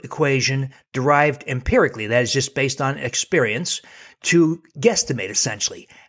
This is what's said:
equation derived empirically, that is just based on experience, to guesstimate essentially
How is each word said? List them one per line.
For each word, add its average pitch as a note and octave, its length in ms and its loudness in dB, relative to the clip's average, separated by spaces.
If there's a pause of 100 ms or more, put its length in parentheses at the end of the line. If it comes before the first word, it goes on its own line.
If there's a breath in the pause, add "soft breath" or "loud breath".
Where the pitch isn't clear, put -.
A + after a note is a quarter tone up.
equation C3+ 640 0 (220 soft breath)
derived C#3+ 540 2
empirically, C3 600 0
that A#2 160 2
is A#2 100 -2
just C3+ 220 -2
based C3+ 260 -2
on C#3 160 -2
experience, C3 880 -2 (400 loud breath)
to E3 400 2 (160)
guesstimate A#2+ 520 0
essentially - 580 -4 (200 soft breath)